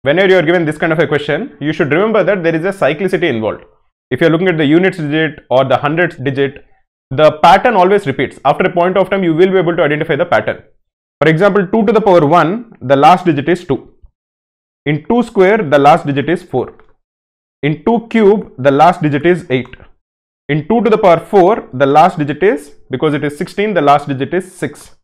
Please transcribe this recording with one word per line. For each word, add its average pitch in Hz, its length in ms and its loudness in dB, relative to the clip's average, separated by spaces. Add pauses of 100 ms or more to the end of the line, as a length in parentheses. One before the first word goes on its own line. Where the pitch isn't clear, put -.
Whenever 170 280 0
you 185 100 4
are 175 40 2
given 170 220 0
this 151 140 -6
kind 170 120 -2
of 160 80 -2
a 160 80 2
question, 151 540 -4
you 151 140 -4
should 151 180 -2
remember 208 320 0
that 185 180 -2
there 165 120 -2
is 160 100 -4
a 196 60 -2
cyclicity 170 580 -2
involved. 110 340 -4 (480)
If 127 120 -2
you 160 60 2
are - 20 4
looking 165 180 0
at 175 80 -2
the 156 80 -2
units 170 320 2
digit 156 440 -4 (100)
or 131 160 2
the 127 100 0
hundreds 160 400 -2
digit, 135 480 -6 (460)
the 147 220 2 (100)
pattern 196 320 4
always 190 320 2
repeats. 127 400 -6
After 151 180 0
a 180 80 -2
point 175 240 0
of 190 140 0
time, 196 120 -2
you 165 120 0
will 185 160 2
be 190 80 0
able 170 180 -2
to 170 60 0
identify 151 340 -2
the 170 80 -2
pattern. 110 380 -2 (600)
For 156 60 4
example, 180 380 2
two 220 180 -2
to 226 80 0
the 214 80 2
power 180 260 4
one, 175 540 0
the 131 160 0
last 175 300 4
digit 143 240 -2
is 185 160 -2
two. - 260 -6 (920)
In 147 240 -4
two 240 120 2
square, 208 360 2
the 147 200 0
last 143 280 4
digit 139 240 -4
is 180 120 -4
four. - 360 -8 (840)
In 147 220 -4
two 226 240 -2
cube, 214 500 2
the 135 120 2
last 160 320 2
digit 147 240 -2
is 175 240 0
eight. 127 180 -2 (800)
In 147 180 -4
two 226 160 0
to 226 80 0
the 214 80 2
power 175 220 4
four, 202 540 0
the 135 120 0
last 156 320 2
digit 143 240 -4
is, 240 300 -2 (180)
because 143 220 -2
it 147 100 -4
is 147 140 -6
sixteen, 202 380 -6
the 165 80 0
last 143 260 2
digit 135 240 -6
is 185 200 -6
six. - 520 -14